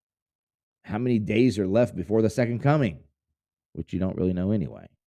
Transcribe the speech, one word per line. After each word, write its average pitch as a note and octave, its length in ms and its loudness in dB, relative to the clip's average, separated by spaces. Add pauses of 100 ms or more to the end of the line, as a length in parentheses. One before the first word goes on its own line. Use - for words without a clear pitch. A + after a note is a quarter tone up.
(840)
how G2+ 140 -8
many A#2+ 220 0
days G#2+ 400 2
are G2 80 2
left A2+ 280 2
before G#2 260 0
the A2 80 4
second A#2+ 300 -2
coming, C#3 400 0 (760)
which - 200 -10
you F2+ 60 -2
don't F#2 180 -2
really F2+ 160 0
know F2+ 180 -2
anyway. A#1+ 360 -4 (200)